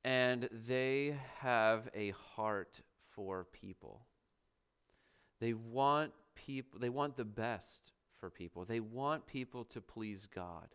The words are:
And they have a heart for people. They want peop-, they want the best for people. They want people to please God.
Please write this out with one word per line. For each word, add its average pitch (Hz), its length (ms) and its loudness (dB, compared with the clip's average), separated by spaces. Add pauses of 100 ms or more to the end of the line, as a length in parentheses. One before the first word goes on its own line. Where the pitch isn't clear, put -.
And 127 420 4 (180)
they 135 520 2 (220)
have 113 540 6
a 104 180 0 (240)
heart 107 440 -2 (300)
for 95 420 -4
people. 95 540 -16 (1400)
They 117 120 2
want 135 600 2 (220)
peop-, 135 440 -8
they 123 80 2
want 135 300 0
the 120 80 -2
best 110 680 -4 (260)
for 92 120 -10
people. 87 340 -10
They 117 160 0
want 131 480 -2
people 123 380 -6
to - 160 -12
please 104 520 -8
God. 85 420 -8